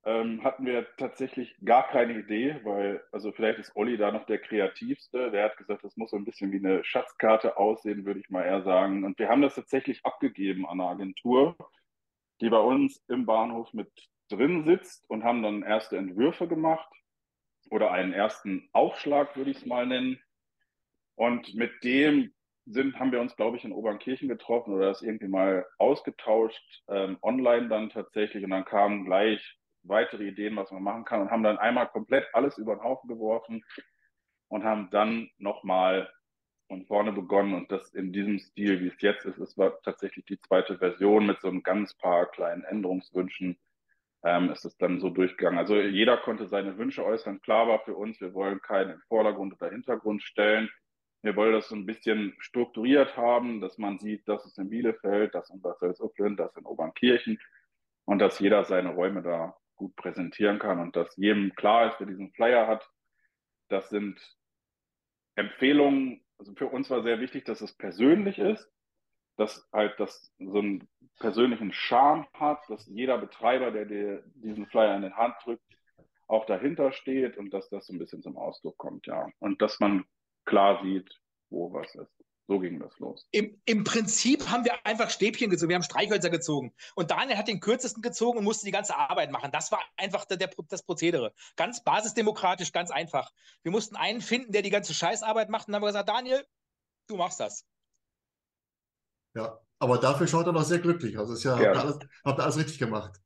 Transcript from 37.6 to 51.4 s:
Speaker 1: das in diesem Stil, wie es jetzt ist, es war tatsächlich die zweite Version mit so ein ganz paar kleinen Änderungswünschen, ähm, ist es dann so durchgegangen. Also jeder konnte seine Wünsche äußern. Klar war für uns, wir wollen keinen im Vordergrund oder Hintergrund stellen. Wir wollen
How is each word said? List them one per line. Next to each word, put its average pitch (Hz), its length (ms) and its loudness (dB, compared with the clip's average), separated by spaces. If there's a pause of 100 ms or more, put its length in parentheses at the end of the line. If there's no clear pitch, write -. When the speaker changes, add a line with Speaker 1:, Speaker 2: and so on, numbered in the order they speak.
Speaker 1:
das - 220 -6
in 95 180 -6
diesem 101 280 -2
Stil, 98 420 0
wie 90 60 -2
es - 120 -8
jetzt - 260 2
ist, - 120 -8
es - 180 -12
war 98 280 2
tatsächlich - 420 -8
die 98 140 -10
zweite 92 400 0
Version 101 480 4
mit 95 120 0
so 95 80 -6
ein 90 140 -4
ganz 98 320 -2
paar 87 380 2
kleinen 87 320 -4
Änderungswünschen, 92 960 -4 (640)
ähm, 87 260 2
ist - 160 -8
es 82 100 -10
dann 90 240 0
so 92 120 0
durchgegangen. 90 480 2
Also 104 200 2
jeder 104 380 4
konnte 110 300 -6
seine 98 320 -4
Wünsche 123 260 -4
äußern. 107 360 -4
Klar 113 260 4
war 110 180 4
für 101 100 -8
uns, 107 240 -8
wir 95 140 -10
wollen 98 280 -2
keinen 95 340 0
im - 120 -20
Vordergrund 104 460 2
oder 87 160 -6
Hintergrund 107 540 -4
stellen. 110 440 2 (540)
Wir 104 140 0
wollen 110 180 6